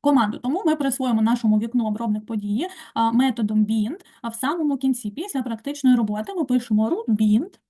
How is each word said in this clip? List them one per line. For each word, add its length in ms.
команду. 380
Тому 260
ми 100
присвоїмо 460
нашому 380
вікну 260
обробник 400
події, 420
а, 180
методом 540
bind, 400
а 80
в 60
самому 420
кінці, 340
після 320
практичної 520
роботи, 380
ми 120
пишемо 440
root 260
bind 440